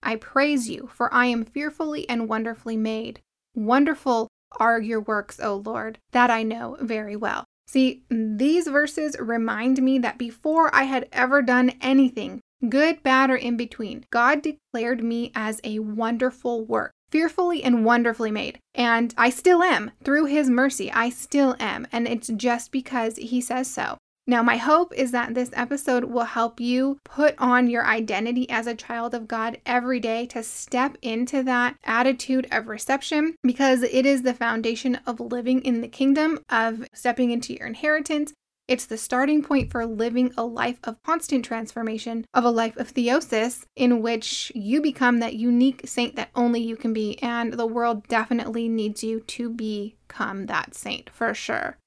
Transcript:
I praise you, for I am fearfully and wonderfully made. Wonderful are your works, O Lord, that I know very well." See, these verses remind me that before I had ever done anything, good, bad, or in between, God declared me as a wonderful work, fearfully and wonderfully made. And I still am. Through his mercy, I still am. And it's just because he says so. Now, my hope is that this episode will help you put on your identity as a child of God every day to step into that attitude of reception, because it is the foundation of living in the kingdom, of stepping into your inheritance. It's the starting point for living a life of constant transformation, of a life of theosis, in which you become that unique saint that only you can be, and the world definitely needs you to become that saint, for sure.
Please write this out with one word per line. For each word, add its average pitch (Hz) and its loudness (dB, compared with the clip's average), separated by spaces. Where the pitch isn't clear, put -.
I 226 -4
praise 269 0
you, - -10
for - -4
I 247 4
am 240 -2
fearfully 302 -8
and 233 -4
wonderfully 226 -4
made. 220 -4
Wonderful 247 2
are 233 4
your 220 -2
works, 208 -4
O 202 -2
Lord, 220 -8
that 247 4
I 226 2
know 233 -6
very 214 -4
well." 208 -4
See, 262 2
these 240 2
verses 294 0
remind 233 0
me 262 4
that - -2
before 311 2
I 262 6
had 269 -2
ever 262 2
done 247 4
anything, 262 2
good, 311 2
bad, 262 4
or 262 4
in 240 -2
between, 233 -8
God 254 4
declared 240 -4
me 233 -2
as 220 -4
a 214 -4
wonderful 226 -2
work, 226 -2
fearfully 339 2
and 240 4
wonderfully 233 2
made. - -6
And 233 2
I 240 6
still 349 4
am. 226 0
Through 294 2
his 285 2
mercy, 247 0
I 233 0
still 262 0
am. 214 -6
And 233 -2
it's 226 -4
just 240 -2
because 240 -4
he 240 -2
says 254 -4
so. - -6
Now, 240 2
my 233 4
hope 302 2
is 254 0
that 240 -2
this 247 -2
episode 247 -2
will 240 -2
help 233 -4
you 254 0
put 294 0
on 247 4
your 233 0
identity 220 0
as 233 -2
a 233 -6
child 233 -8
of 226 -8
God 226 -6
every 247 0
day 226 -4
to 240 -8
step - -4
into 247 -2
that 247 0
attitude 254 0
of 226 -2
reception, 294 -2
because 254 4
it 254 2
is 277 4
the 247 0
foundation 233 -2
of 240 -4
living 247 0
in 240 0
the 233 -8
kingdom, 294 2
of 226 -2
stepping 247 0
into 247 -4
your - -12
inheritance. 302 -2
It's 254 0
the 220 -8
starting 277 2
point 277 0
for 233 -4
living 233 0
a 233 -2
life 240 -4
of 226 -10
constant 311 0
transformation, 226 -6
of 247 4
a 240 6
life 226 0
of - -8
theosis, 240 0
in 247 4
which 226 -4
you 226 0
become 247 2
that 233 -4
unique 240 2
saint 240 -4
that 233 -6
only 240 2
you 226 -4
can 226 -2
be, 214 -4
and 233 -2
the 240 -2
world 233 -2
definitely 233 -2
needs 214 -4
you 226 -4
to 233 -10
become 214 -8
that - -6
saint, - -10
for - -4
sure. - -6